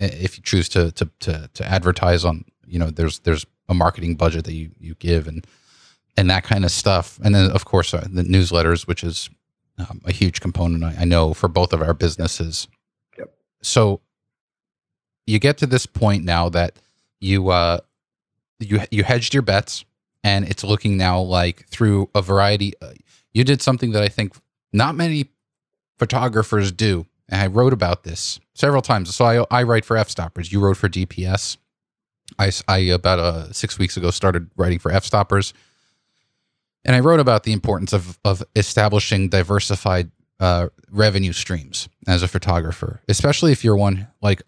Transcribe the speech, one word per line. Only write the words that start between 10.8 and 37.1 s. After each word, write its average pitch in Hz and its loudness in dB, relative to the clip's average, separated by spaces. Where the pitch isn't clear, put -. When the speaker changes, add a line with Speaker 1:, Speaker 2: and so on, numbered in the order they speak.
Speaker 1:
I, 82 -4
I - 0
know, 82 2
for - -2
both 87 0
of 80 0
our 80 0
businesses. 80 -4
Speaker 2:
Yep. - -16
Speaker 1:
So 104 2
you 107 2
get 143 2
to 151 0
this 127 0
point 101 0
now 85 0
that 85 -2
you, 95 0
uh, 85 2
you, 101 -2
you 104 0
hedged 120 -2
your 139 2
bets, 104 -2
and 98 0
it's - -8
looking 101 0
now 92 0
like 90 -2
through 101 0
a 104 2
variety, 98 0
uh, 64 -18
you 120 4
did 135 2
something 123 0
that 104 2
I 104 2
think 98 -4
not 120 2
many 151 -2
photographers 110 0
do. 90 0
And 95 0
I 98 2
wrote 123 4
about 90 -2
this - -10
several 143 0
times. 95 -2
So 123 2
I, 120 2
I - 2
write 117 2
for 113 -2
F-Stoppers. 87 -6
You 101 2
wrote 98 2
for 101 2
D 90 -2
P 90 -8
S. - -4
I, 98 2
s-, - -2
I, 95 2
about, 90 2
uh, 82 -4
six - -8
weeks 92 -2
ago, 87 0
started 87 -2
writing 90 0
for - -4
F-Stoppers. 98 0
And 127 2
I 127 4
wrote 160 4